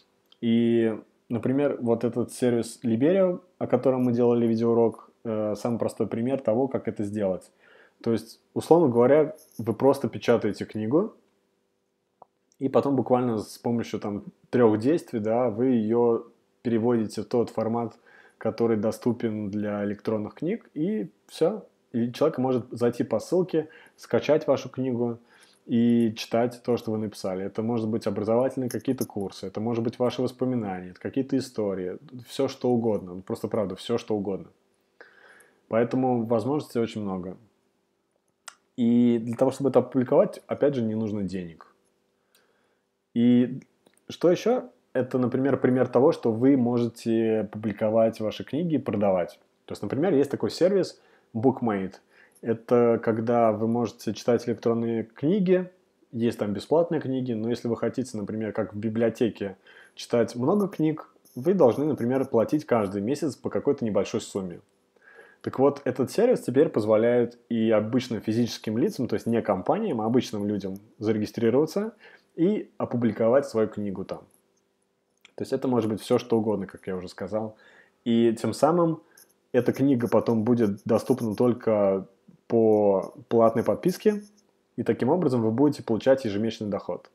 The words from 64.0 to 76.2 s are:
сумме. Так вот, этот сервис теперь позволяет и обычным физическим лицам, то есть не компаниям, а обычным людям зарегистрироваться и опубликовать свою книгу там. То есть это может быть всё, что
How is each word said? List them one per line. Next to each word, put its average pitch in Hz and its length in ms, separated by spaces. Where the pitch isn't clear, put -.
сумме. 92 400
Так - 140
вот, 139 260
этот 127 260
сервис 233 300
теперь 139 300
позволяет 113 680
и 110 200
обычным 110 520
физическим 110 560
лицам, 139 300
то - 60
есть 95 120
не 117 160
компаниям, 139 580
а 107 60
обычным 113 400
людям 98 300
зарегистрироваться 117 920
и 196 440
опубликовать 120 680
свою 110 220
книгу 101 380
там. 82 140
То - 80
есть - 100
это 131 160
может 113 220
быть 104 100
всё, 123 180
что 113 200